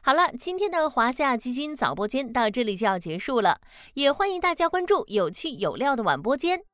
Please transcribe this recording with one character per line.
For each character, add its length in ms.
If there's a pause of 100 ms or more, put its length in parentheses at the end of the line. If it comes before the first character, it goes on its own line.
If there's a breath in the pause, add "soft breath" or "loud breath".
好 100
了， 260
今 180
天 140
的 180
华 220
夏 260
基 160
金 220
早 180
播 140
间 260
到 160
这 140
里 140
就 100
要 100
结 220
束 220
了， 180 (360 loud breath)
也 180
欢 180
迎 100
大 140
家 140
关 180
注 220
有 200
趣 220
有 240
料 220
的 80
晚 180
播 140
间。 260 (120)